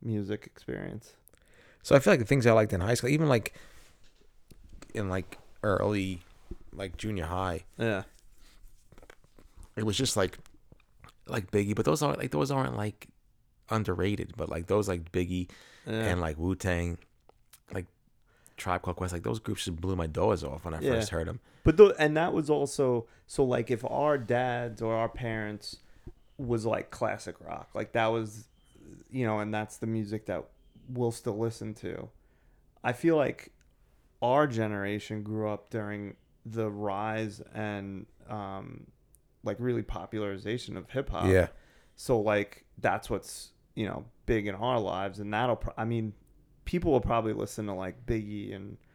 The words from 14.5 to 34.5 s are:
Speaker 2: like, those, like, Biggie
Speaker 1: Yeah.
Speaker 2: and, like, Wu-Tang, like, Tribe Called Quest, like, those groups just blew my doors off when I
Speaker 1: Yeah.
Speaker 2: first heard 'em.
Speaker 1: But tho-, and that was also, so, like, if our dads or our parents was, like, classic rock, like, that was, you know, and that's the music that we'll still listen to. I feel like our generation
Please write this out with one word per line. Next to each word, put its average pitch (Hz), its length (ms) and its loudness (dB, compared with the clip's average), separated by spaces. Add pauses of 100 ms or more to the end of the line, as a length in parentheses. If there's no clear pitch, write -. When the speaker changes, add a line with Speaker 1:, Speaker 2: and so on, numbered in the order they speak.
Speaker 2:
like, 85 160 -6
those, 95 220 2
like, 85 220 -4
Biggie 90 400 0 (360)
Speaker 1:
Yeah. 110 240 -2
Speaker 2:
and, 87 100 2
like, 80 180 -2
Wu-Tang, 87 600 0 (720)
like, 92 140 -6 (680)
Tribe 90 260 -2
Called 87 140 -4
Quest, 90 160 -4
like, 85 100 -6
those 113 180 -2
groups - 240 -4
just 85 160 -6
blew 92 160 0
my 85 100 0
doors 85 380 2
off 71 200 -8
when 82 100 -6
I 78 60 -6
Speaker 1:
Yeah. 135 140 2
Speaker 2:
first 110 160 0
heard 82 180 -2
'em. 120 120 -6 (240)
Speaker 1:
But 156 120 6
tho-, 196 220 12
and 151 180 4
that 170 160 2
was 151 180 0
also, 135 560 2 (200)
so, - 180 0
like, 123 260 0
if 120 140 -2
our 143 340 2
dads 120 640 -2
or 113 120 0
our 113 140 0
parents 110 720 -6 (600)
was, 117 280 0
like, 110 240 -2
classic 104 500 -6
rock, 80 340 -10
like, 107 180 -6
that 113 160 2
was, 110 400 -4 (640)
you 127 160 -2
know, 107 140 2
and 107 120 -4
that's 107 260 -4
the 113 80 -4
music 110 400 -2
that 87 180 -4 (440)
we'll 123 220 0
still 113 280 -6
listen 113 340 -4
to. - 380 -10 (720)
I 123 80 2
feel 165 240 4
like - 360 0 (680)
our 135 260 6
generation 107 760 -2